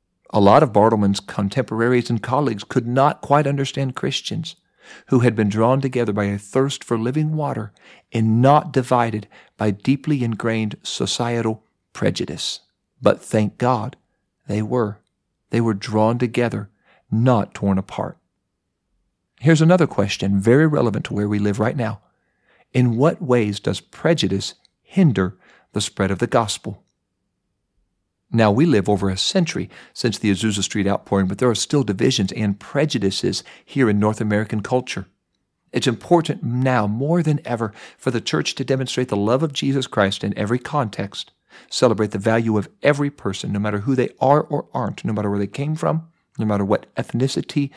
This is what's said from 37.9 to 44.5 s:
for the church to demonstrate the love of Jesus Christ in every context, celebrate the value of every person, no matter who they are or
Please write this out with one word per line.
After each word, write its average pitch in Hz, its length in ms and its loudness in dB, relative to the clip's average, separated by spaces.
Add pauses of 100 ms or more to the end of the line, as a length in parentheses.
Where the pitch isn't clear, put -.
for 127 140 -4
the 117 80 -2
church - 340 -4
to 135 100 -6
demonstrate 127 440 -2
the - 80 -2
love 113 260 2
of 151 100 -4
Jesus 135 360 -2
Christ 104 340 0
in 104 160 -4
every 110 220 -2
context, 104 720 -6 (360)
celebrate 107 440 2
the - 60 -4
value 113 380 0
of 101 120 -2 (160)
every 143 260 2
person, 104 400 -8
no 101 80 -2
matter 104 220 -2
who 127 160 -2
they 123 140 0 (100)
are 143 220 4
or - 300 -6